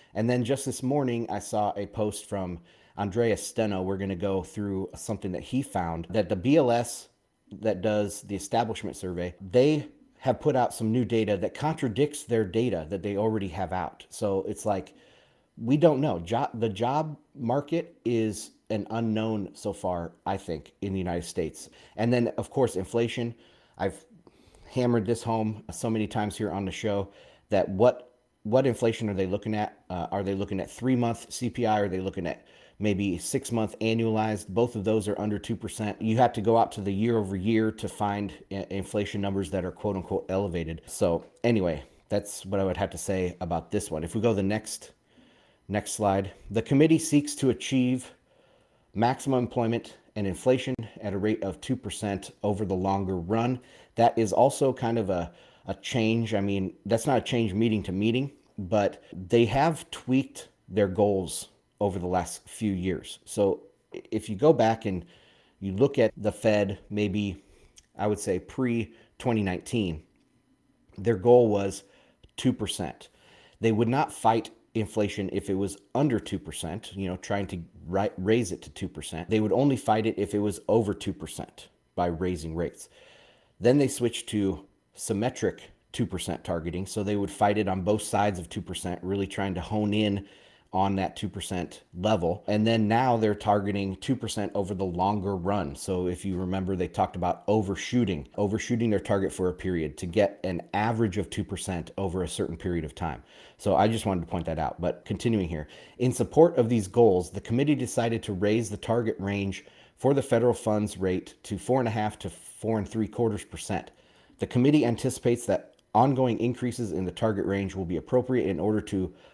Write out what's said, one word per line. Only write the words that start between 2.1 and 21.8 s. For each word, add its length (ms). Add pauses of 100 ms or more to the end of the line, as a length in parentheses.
from 300 (380)
Andreas 480
Steno. 360
We're 160
gonna 180
go 280
through 520
something 380
that 100
he 180
found, 480
that 200
the 60
B 220
L 140
S 380 (520)
that 200
does 400
the 140
establishment 600
survey, 460
they 460 (320)
have 200
put 160
out 180
some 180
new 120
data 340
that 160
contradicts 680
their 220
data 440
that 140
they 140
already 300
have 260
out. 360
So 380
it's 180
like, 280 (640)
we 200
don't 240
know. 180
Jo-, 340
the 160
job 480 (180)
market 600 (100)
is 460 (180)
an 200
unknown 640
so 200
far, 400 (120)
I 120
think, 440
in 120
the 60
United 260
States. 440 (280)